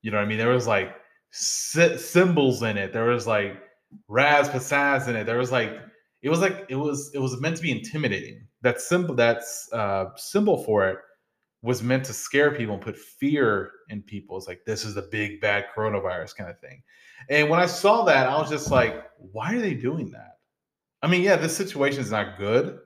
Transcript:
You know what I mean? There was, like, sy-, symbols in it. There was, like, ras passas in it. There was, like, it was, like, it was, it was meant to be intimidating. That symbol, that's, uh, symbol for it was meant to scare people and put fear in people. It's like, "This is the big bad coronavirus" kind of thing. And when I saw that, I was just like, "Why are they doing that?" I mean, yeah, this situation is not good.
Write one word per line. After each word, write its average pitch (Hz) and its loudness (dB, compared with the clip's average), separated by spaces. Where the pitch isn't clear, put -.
You 107 -6
know 104 0
what 104 2
I 104 0
mean? 110 -2
There 117 2
was, 123 2
like, 98 0
sy-, - 0
symbols 151 2
in 110 -2
it. 95 -4
There 113 -2
was, 120 0
like, 101 0
ras 139 4
passas 135 0
in 120 -2
it. 107 -4
There 113 -2
was, 123 0
like, 113 -2
it 135 -2
was, 170 2
like, 185 0
it 131 -6
was, 143 -4
it 143 -6
was 123 -2
meant 160 -2
to 160 -10
be 165 -2
intimidating. 107 -6
That 120 0
symbol, 175 0
that's, 117 0
uh, 98 -2
symbol 208 0
for 104 2
it 95 -2
was 117 -2
meant 131 0
to 120 -10
scare 143 2
people 107 -4
and 90 -12
put 110 -10
fear 135 0
in 107 -10
people. 95 -14
It's 95 -12
like, 90 -14
"This 107 -6
is 104 -10
the 98 -8
big 104 -6
bad 101 0
coronavirus" 95 -4
kind 92 -12
of 85 -18
thing. - -20
And 151 2
when 165 4
I 180 6
saw 208 4
that, 139 6
I 139 2
was 156 0
just 151 -4
like, 120 2
"Why 113 -6
are 247 -2
they 196 -2
doing 127 -4
that?" - -20
I 143 0
mean, 180 6
yeah, 196 6
this 160 0
situation 139 0
is 107 -4
not 107 -2
good. 120 0